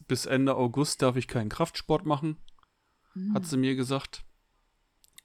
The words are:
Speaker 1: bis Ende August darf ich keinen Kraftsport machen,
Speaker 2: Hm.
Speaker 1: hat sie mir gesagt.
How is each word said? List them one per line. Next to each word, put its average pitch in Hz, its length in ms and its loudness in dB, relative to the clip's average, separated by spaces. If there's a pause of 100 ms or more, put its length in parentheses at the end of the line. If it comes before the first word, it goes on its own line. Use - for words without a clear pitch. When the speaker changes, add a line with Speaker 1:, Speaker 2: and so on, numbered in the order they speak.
Speaker 1:
bis 127 180 0
Ende 131 300 2
August 131 460 0
darf 127 140 4
ich 127 120 -2
keinen 110 220 -2
Kraftsport - 560 0
machen, 156 320 0 (760)
Speaker 2:
Hm. 190 200 -2
Speaker 1:
hat 190 120 0
sie 151 120 -2
mir 131 180 2
gesagt. 135 480 -4 (1000)